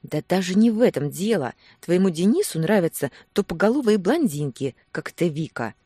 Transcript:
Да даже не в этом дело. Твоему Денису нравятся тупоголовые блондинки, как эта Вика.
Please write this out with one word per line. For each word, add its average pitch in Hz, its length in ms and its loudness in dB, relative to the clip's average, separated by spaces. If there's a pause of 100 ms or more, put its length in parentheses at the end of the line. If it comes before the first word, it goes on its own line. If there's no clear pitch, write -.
Да - 240 -6
даже 185 260 0
не 220 160 6
в 220 120 0
этом 147 280 0
дело. 160 440 -4 (260)
Твоему 185 300 2
Денису 190 500 0
нравятся 165 500 0 (220)
тупоголовые 208 640 2
блондинки, 151 800 -2 (160)
как - 180 -10
эта - 140 -4
Вика. 139 500 -6 (120)